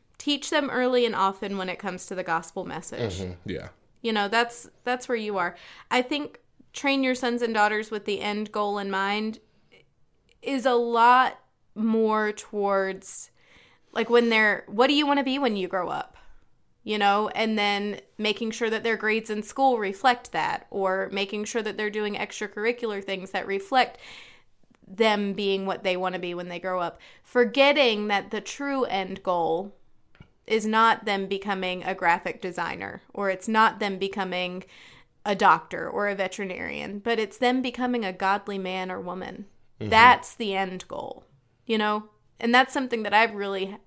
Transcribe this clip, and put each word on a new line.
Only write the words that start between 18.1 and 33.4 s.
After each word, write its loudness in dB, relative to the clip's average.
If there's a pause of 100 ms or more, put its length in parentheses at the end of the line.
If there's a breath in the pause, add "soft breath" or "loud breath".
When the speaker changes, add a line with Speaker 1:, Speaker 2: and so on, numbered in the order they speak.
Speaker 1:
making -2
sure -2
that -2
their 0
grades -2
in -4
school 2
reflect 0
that, -4
or 0
making -4
sure -4
that -6
they're -2
doing -4
extracurricular -4
things -8
that -4
reflect 0 (880 loud breath)
them 0
being -2
what -6
they 0
wanna -4
be -6
when -10
they -10
grow -4
up. -6 (240 loud breath)
Forgetting 4
that -2
the -4
true -4
end -4
goal 0 (720)
is 0
not 4
them 0
becoming -4
a -4
graphic 0
designer, -6 (120)
or -2
it's -4